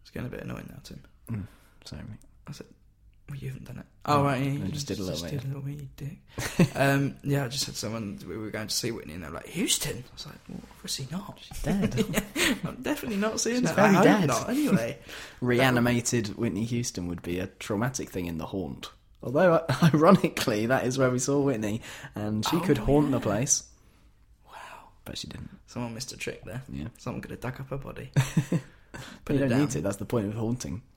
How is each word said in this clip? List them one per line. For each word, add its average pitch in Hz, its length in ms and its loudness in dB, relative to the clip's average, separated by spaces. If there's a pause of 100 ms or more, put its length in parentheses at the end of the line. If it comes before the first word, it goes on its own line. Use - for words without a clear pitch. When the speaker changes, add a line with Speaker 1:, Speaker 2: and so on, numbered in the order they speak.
Speaker 1:
It's - 100 -20
getting - 160 -8
a - 40 -10
bit - 100 -10
annoying 57 280 -10
now, - 140 -16
Tim. - 180 -16 (300)
Speaker 2:
Mm. 104 160 -6 (380)
Sorry, - 180 -14
mate. 107 160 -14 (280)
Speaker 1:
I - 40 -14
said, - 160 -14 (640)
"Well, 139 100 -10
you 135 100 -8
haven't - 160 -12
done - 140 -12
it." - 60 -14 (200)
Oh, 147 140 4
Speaker 2:
Mm. 143 40 6
Speaker 1:
right, 135 200 2
yeah, 143 80 2
Speaker 2:
I 139 140 -4
Speaker 1:
you 95 60 -2
Speaker 2:
just - 160 -4
did 98 120 -4
a 98 40 -2
little 90 160 -2
Speaker 1:
just 85 60 -6
Speaker 2:
bit, 143 160 -4
Speaker 1:
did - 20 -10
Speaker 2:
yeah. 135 40 -6
Speaker 1:
a - 80 -4
little 139 80 -8
wee 143 340 -8
dick. 143 200 -10 (560)
Speaker 2:
<laughs> - 20 -14
Speaker 1:
Um, 139 480 4
yeah, 139 220 2
I - 40 -6
just - 160 -4
had - 100 -12
someone, 107 520 -6
we 82 100 -8
were 107 140 -8
going 107 160 -6
to - 80 -4
see 120 160 -2
Whitney, 98 240 -10
and 90 80 -10
they 76 40 -10
were 73 80 -10
like, - 120 -10
"Houston?" 160 500 0
I 127 160 -14
was - 140 -14
like, - 80 -16 (120)
"Well, - 140 -12 (140)
obviously - 360 -8
not." - 300 -8
Speaker 2:
She's - 200 -10
dead. 202 480 2
Speaker 1:
<laughs> 202 140 0 (120)
Yeah, 311 200 2 (100)
I'm - 160 -8
definitely 254 360 -4
not 214 240 0
seeing 240 200 0
Speaker 2:
She's 165 100 2
Speaker 1:
that. - 80 2
I - 20 8
Speaker 2:
very 202 140 8
Speaker 1:
hope 185 80 8
Speaker 2:
dead. 196 240 8
Speaker 1:
not, 120 220 2
anyway. 202 500 2 (200)
Speaker 2:
<laughs> - 220 -12
Reanimated 120 960 4
Whitney 113 280 0
Houston 117 420 -2
would 87 140 -6
be 90 180 -4
a 95 80 -4
traumatic 113 640 -4
thing 92 180 -4
in 85 100 -4
The 78 100 -4
Haunt. 87 440 -6 (320)
Although, 165 500 4
<laughs> - 100 4
ironically, 151 840 6
that 117 180 4
is 131 120 0
where 131 120 6
we 127 100 2
saw 139 220 2
Whitney, 113 400 0 (340)
and 107 300 -2
she - 120 2
Speaker 1:
Oh, - 40 2
Speaker 2:
could 160 160 4
haunt 143 340 4
the 127 60 2
Speaker 1:
yeah. 113 60 -2
Speaker 2:
place. 113 400 2 (840)
Speaker 1:
Wow. - 80 -20 (500)
Speaker 2:
But - 140 -12
she - 100 -10
didn't. - 220 -12 (180)
Speaker 1:
Someone 120 260 -8
missed 113 200 -10
a - 40 -14
trick - 280 -8
there. 123 160 -10 (100)
Speaker 2:
Yeah. - 160 -8 (100)
Speaker 1:
Someone 117 240 -8
could - 100 -12
have - 100 -12
dug 127 180 -8
up 135 120 -12
her 143 60 -6
body. - 340 -12
Speaker 2:
<laughs> - 1120 -2
Speaker 1:
Put 147 100 0
Speaker 2:
You - 0 -
Speaker 1:
it 135 40 4
Speaker 2:
don't 135 100 2
Speaker 1:
down. 123 120 4
Speaker 2:
need 147 100 2
to. 147 100 -4
That's 98 160 -2
the 104 80 -8
point 110 220 0
of 107 80 -4
haunting. 113 460 -4 (160)